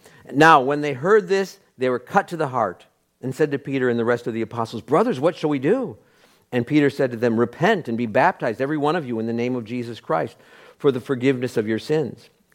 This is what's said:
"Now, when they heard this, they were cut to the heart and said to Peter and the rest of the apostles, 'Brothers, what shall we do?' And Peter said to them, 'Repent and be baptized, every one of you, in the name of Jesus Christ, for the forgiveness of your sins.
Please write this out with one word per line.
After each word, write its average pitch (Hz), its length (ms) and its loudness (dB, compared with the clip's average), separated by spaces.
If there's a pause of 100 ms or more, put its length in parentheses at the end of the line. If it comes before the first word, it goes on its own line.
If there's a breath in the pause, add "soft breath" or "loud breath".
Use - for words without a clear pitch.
(340 soft breath)
"Now, 151 280 8
when 143 200 -2
they 147 120 -4
heard 180 340 2
this, 196 320 -2 (180)
they 127 120 0
were 123 100 0
cut - 300 0
to 175 80 -8
the 156 100 0
heart 113 400 -2 (340)
and 135 140 -6
said 151 160 0
to 135 80 -2
Peter 135 280 -2
and 117 120 2
the 113 60 0
rest 120 200 0
of 120 80 -6
the 113 80 -4
apostles, 113 400 -6
'Brothers, 170 380 2
what 160 160 0
shall 151 160 -2
we 139 80 -2
do?' 170 360 -2 (560 soft breath)
And 123 140 -2
Peter 143 240 4
said 131 220 -2
to 117 60 -10
them, 113 220 0
'Repent 151 480 0
and 117 120 -4
be 120 80 -2
baptized, 127 520 0
every 143 180 -2
one 147 180 0
of 156 100 -4
you, 117 140 -4
in 113 80 -4
the 117 40 -4
name 120 240 -2
of 120 80 -6
Jesus 117 360 -8
Christ, 156 380 -4 (420 loud breath)
for 143 120 2
the 123 80 0
forgiveness 127 560 -2
of 107 120 0
your 110 100 0
sins. 151 540 -4 (240)